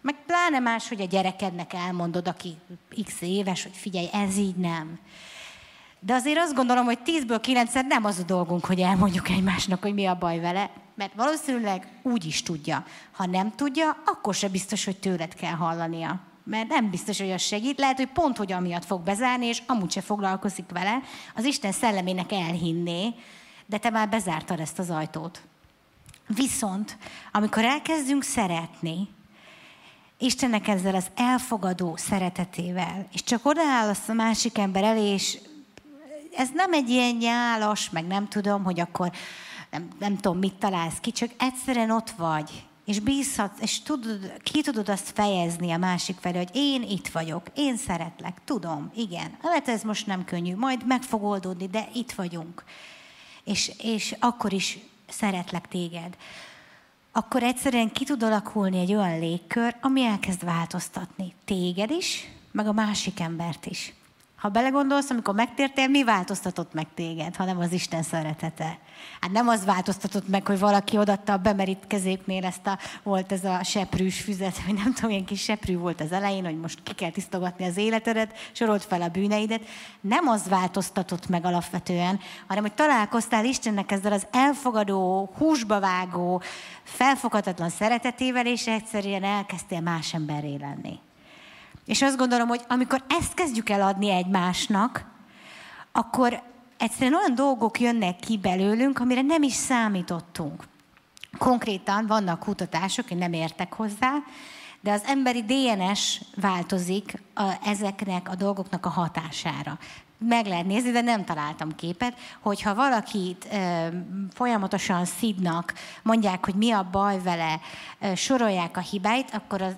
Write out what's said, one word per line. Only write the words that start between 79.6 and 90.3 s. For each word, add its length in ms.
Nem 260
az 200
változtatott 800
meg 180
alapvetően, 760
hanem 160
hogy 100
találkoztál 720
Istennek 460
ezzel 200
az 200
elfogadó, 1040
húsba 420
vágó, 640
felfoghatatlan 840
szeretetével, 760
és 220
egyszerűen 560
elkezdtél 580
más 320
emberré 420